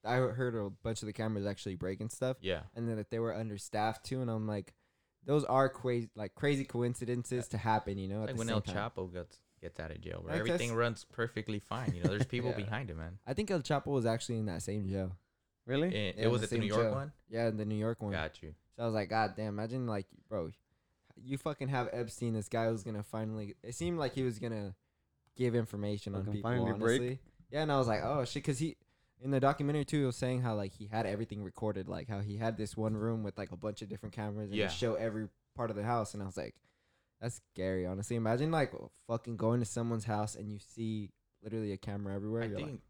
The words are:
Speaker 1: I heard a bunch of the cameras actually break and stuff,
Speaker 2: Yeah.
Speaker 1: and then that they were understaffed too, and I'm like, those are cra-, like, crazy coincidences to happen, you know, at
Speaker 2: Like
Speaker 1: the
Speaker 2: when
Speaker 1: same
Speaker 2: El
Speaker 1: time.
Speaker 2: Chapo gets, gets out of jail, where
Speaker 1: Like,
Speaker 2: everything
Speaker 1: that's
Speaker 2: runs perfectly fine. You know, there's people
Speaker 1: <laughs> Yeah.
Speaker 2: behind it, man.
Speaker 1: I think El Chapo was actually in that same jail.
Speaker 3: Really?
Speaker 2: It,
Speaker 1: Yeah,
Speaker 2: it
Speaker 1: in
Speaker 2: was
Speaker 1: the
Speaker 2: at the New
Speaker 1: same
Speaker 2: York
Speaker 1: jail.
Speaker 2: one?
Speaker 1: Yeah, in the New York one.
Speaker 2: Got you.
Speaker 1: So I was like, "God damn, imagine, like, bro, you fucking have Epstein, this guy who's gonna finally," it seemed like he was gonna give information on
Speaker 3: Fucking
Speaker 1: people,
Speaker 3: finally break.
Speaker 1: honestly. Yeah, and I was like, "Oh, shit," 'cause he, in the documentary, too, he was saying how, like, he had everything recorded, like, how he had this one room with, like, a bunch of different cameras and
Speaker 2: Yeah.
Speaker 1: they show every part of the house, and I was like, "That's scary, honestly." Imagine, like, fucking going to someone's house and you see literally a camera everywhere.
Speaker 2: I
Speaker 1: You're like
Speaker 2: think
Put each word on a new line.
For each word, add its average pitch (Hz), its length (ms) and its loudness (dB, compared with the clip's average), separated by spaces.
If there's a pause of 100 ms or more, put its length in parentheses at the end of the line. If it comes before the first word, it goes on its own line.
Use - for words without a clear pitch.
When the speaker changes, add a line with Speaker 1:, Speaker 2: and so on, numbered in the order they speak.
Speaker 1:
I 120 140 2
heard 123 380 2
a 101 140 0
bunch 110 320 -4
of 107 60 -6
the 104 60 -4
cameras 110 320 0
actually 98 300 -4
break 92 260 -2
and 107 100 -6
stuff, 131 300 0
Speaker 2:
Yeah. 90 200 0 (140)
Speaker 1:
and 117 120 -2
then 113 100 0
that 107 120 -6
they 113 100 0
were 113 140 0
understaffed 110 720 -2
too, 131 160 -2
and 120 80 0
I'm 110 180 0
like, 104 260 -4 (520)
those 143 200 4
are 131 240 6
cra-, 120 460 -2
like, 107 200 -6
crazy 143 300 2
coincidences 120 800 0
to 117 100 -2
happen, 107 400 2
you 95 100 -4
know, 101 160 -2
at 107 40 -2
Speaker 2:
Like 131 80 -4
Speaker 1:
the 113 40 -2
Speaker 2:
when 113 80 0
Speaker 1:
same 113 80 0
Speaker 2:
El 107 60 4
Speaker 1:
time. 95 140 -4 (160)
Speaker 2:
Chapo 92 200 -6
gets, 87 280 -10 (220)
gets 85 180 -10
out 80 120 -6
of 80 100 -8
jail, 85 200 -8
where 90 120 -4
Speaker 1:
Like, 165 80 2
Speaker 2:
everything 170 280 0
Speaker 1:
that's 113 80 0
Speaker 2:
runs 117 280 2
perfectly 110 540 -2
fine. 123 360 -4
You 87 80 -4
know, - 60 6
there's 107 180 2
people 123 220 -2
Speaker 1:
<laughs> - 80 -2
Yeah. - 0 -
Speaker 2:
behind 107 340 -4
it, 78 60 -6
man. 82 280 -8
Speaker 1:
I 131 80 -4
think 208 160 -2
El 175 120 2
Chapo 139 260 0
was 135 180 2
actually 117 320 2
in 107 80 0
that 90 160 -2
same 101 260 -2
jail. 92 300 0 (480)
Speaker 3:
Really? 143 220 2
Speaker 2:
It, 185 60 0
Speaker 1:
Yeah, 101 300 0
Speaker 2:
it - 20 4
Speaker 1:
in 117 60 8
Speaker 2:
was 113 100 4
Speaker 1:
the 113 40 0
Speaker 2:
at - 60 -2
the 117 60 2
New 113 60 4
Speaker 1:
same 104 40 2
Speaker 2:
York 107 160 4
Speaker 1:
jail. 110 100 4
Speaker 2:
one? 139 180 -4 (180)
Speaker 1:
Yeah, 113 180 2
in 107 100 2
the 107 80 0
New 107 100 0
York 113 280 0
one. 104 80 -2
Speaker 2:
Got 80 320 -4
you. 82 100 -10 (220)
Speaker 1:
So 117 80 -4
I - 20 0
was 113 80 2
like, 101 160 0
"God 107 260 4
damn, 107 120 -2 (100)
imagine, 120 300 -2
like, 101 180 0 (240)
bro, 98 220 -2 (640)
you 135 240 -6
fucking 143 300 -4
have 123 220 0
Epstein, 113 420 -2
this 107 160 -2
guy 113 200 2
who's 113 140 0
gonna 107 180 -6
finally," 110 640 -6
it 120 100 -10
seemed 170 240 -2
like 139 160 0
he 135 80 -2
was 120 160 0
gonna 107 380 -4 (600)
give 123 200 2
information 104 580 0
on 98 80 0
Speaker 3:
Fucking 104 120 -2
Speaker 1:
people, 104 180 0
Speaker 3:
finally 117 220 4
break. 113 280 6
Speaker 1:
honestly. 127 180 -2 (300)
Yeah, 147 140 0
and 151 80 2
I 139 60 6
was 127 100 6
like, 107 160 4
"Oh, 131 220 2
shit," 139 180 -4
'cause 135 160 2
he, 160 160 0 (460)
in 135 100 0
the 135 80 6
documentary, 143 460 4
too, 151 140 2
he 139 60 6
was 123 120 0
saying 127 240 2
how, 117 140 2
like, 98 180 -2
he 107 140 -12
had 110 180 0
everything 104 360 -2
recorded, 98 460 -2
like, 92 220 -6
how 101 100 -2
he 101 180 -2
had 113 200 0
this 110 200 -4
one 110 180 2
room 110 280 0
with, 101 140 -4
like, 101 160 -6
a 90 40 -10
bunch 107 240 -6
of 107 80 -10
different 104 240 -10
cameras 104 360 -4
and 101 80 -2
Speaker 2:
Yeah. 104 100 4
Speaker 1:
they 85 60 0
show 110 220 2
every 110 340 -2 (260)
part 117 160 0
of 101 60 -2
the 101 60 -2
house, 117 300 2
and 101 80 -6
I 98 40 -4
was 92 120 -6
like, 62 160 -6 (680)
"That's 120 200 -6 (120)
scary, 92 320 2
honestly." 95 320 -2
Imagine, 120 340 4
like, 156 220 4 (340)
fucking 117 300 -2
going 113 240 4
to 113 40 2
someone's 117 400 -2
house 107 300 0
and 104 160 -8
you 104 80 -8
see 110 520 -4 (300)
literally 107 300 -2
a 95 60 -2
camera 101 360 -4
everywhere. 107 300 0
Speaker 2:
I - 40 0
Speaker 1:
You're 101 100 -4
like 147 100 -2
Speaker 2:
think 135 220 -8